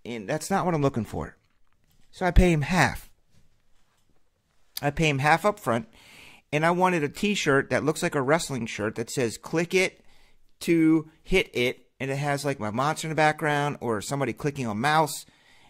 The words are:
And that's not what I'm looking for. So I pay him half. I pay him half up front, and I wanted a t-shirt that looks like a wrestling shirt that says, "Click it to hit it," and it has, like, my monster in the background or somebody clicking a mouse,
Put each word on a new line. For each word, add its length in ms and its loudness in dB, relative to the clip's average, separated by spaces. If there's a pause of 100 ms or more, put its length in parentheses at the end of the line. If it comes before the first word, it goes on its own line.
And 240 -10
that's 220 -4
not 140 0
what 100 0
I'm 80 0
looking 220 0
for. 320 -10 (760)
So 160 -4
I 40 0
pay 200 8
him 120 2
half. 480 0 (1700)
I 80 0
pay 180 2
him 100 0
half 260 2
up 160 0
front, 260 -2 (640)
and 140 0
I 60 4
wanted 340 2
a 40 -2
t-shirt 640 0
that 140 0
looks 180 -2
like 120 -2
a 80 0
wrestling 440 -2
shirt 280 -6
that 160 -8
says, 260 -2
"Click 380 -4
it 280 0 (580)
to 500 2 (120)
hit 320 0
it," 360 -2 (100)
and 100 -4
it 60 -4
has, 280 -2
like, 140 -4
my 120 -6
monster 360 -4
in 40 -6
the 40 -6
background 640 0
or 200 -2
somebody 320 -4
clicking 340 -4
a 80 -4
mouse, 520 0 (440)